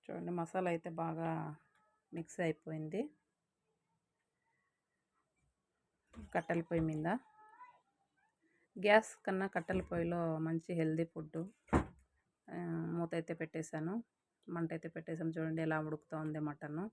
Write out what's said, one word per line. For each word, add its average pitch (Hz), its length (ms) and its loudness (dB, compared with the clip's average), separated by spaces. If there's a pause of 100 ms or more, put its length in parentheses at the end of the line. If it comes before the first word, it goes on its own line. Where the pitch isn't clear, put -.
చూడండి, 175 240 -4
మసాలా 175 380 0
అయితే 170 220 -2
బాగా 165 360 -2 (840)
మిక్స్ 165 280 -10
అయిపోయింది. 156 600 -2 (3250)
కట్టెల 170 320 2
పొయ్యి 165 220 2
మీద, 156 220 0 (1700)
గ్యాస్ 208 420 8
కన్నా 196 300 2
కట్టెల 185 340 0
పొయ్యిలో 170 380 0 (180)
మంచి 165 360 0
హెల్దీ 160 320 4
ఫుడ్. 160 340 -8 (1080)
ఆ, 175 80 -8 (320)
మూత 170 260 -2
అయితే 165 200 -2
పెట్టేశాను, 160 600 -4 (520)
మంట 170 260 -2
అయితే 160 160 -6
పెట్టేసాం. 165 420 -4
చూడండి, 160 320 0
ఎలా 160 180 2
ఉడుకుతా 156 400 -6
ఉంది 156 200 -4
మటన్. 151 420 -4 (100)